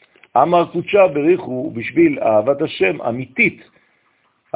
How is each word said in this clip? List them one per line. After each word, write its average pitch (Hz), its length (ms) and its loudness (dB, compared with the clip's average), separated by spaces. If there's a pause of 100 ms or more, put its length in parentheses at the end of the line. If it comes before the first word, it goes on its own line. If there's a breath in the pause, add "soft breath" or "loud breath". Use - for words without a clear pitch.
(360 soft breath)
אמר 170 360 2
קודשה 180 360 2
בריחו, 147 640 -2
בשביל 131 520 0
אהבת 123 400 2
השם 175 400 -2
אמיתית, 127 600 -4 (920)